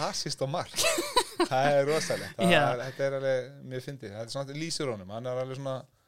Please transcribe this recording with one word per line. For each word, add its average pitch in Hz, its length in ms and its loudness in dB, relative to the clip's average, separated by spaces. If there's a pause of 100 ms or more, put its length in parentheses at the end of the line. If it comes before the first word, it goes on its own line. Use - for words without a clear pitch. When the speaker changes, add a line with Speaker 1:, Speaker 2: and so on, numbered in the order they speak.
Speaker 1:
assist - 360 -4
og 135 80 0
mark. 160 260 -4 (760)
Það 131 220 4
er 139 160 6
rosalegt. 147 500 0
Það - 140 6
Speaker 2:
Já. 160 100 8
Speaker 1:
er, 127 200 2 (100)
þetta 139 160 -2
er 135 100 -2
alveg, 131 300 0 (180)
mér 127 160 -8
fyndið. 127 300 -10
Þetta 104 100 -8
er 117 80 -10
svona, 135 160 -6
þetta 139 160 -8
lýsir 156 300 -2
honum. 95 180 -8
Hann 113 160 -8
er 127 160 -2
alveg 131 160 -6
svona, 135 160 -4 (340)